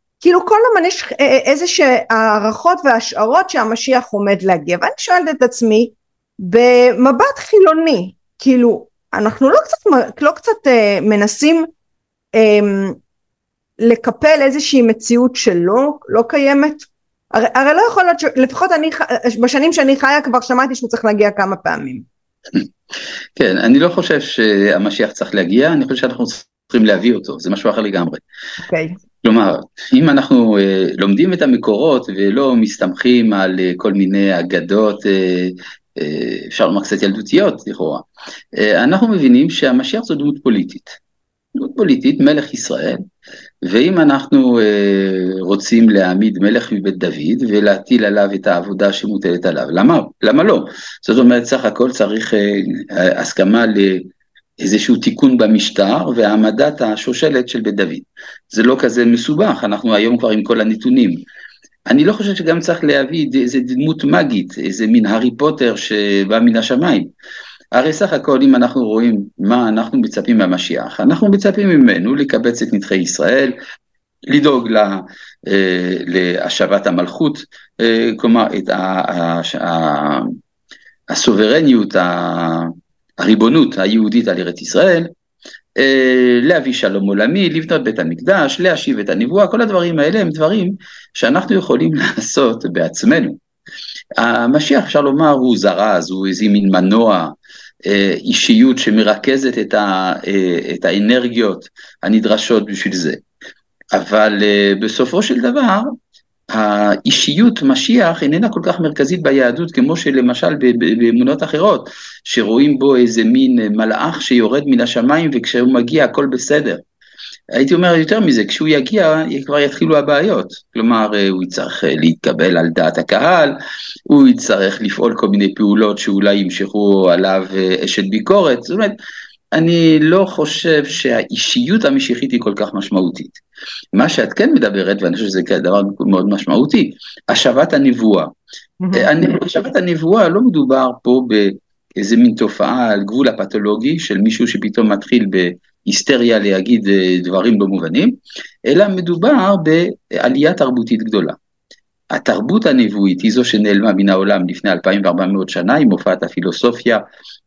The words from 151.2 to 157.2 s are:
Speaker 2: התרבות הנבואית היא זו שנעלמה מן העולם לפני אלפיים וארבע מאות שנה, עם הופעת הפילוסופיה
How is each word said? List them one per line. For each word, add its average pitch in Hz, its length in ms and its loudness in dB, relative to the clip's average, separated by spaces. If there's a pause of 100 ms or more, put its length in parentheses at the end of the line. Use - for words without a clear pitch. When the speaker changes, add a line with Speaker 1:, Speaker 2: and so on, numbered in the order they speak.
Speaker 2:
התרבות 127 560 -2
הנבואית 101 560 2
היא 110 100 0
זו 123 140 2
שנעלמה 104 480 0
מן 98 160 2
העולם 95 380 0
לפני 92 240 -4
אלפיים 95 320 -2
וארבע 92 220 0
מאות 95 240 -4
שנה, 92 260 -2
עם 139 160 4
הופעת - 320 -2
הפילוסופיה 117 760 -2 (500)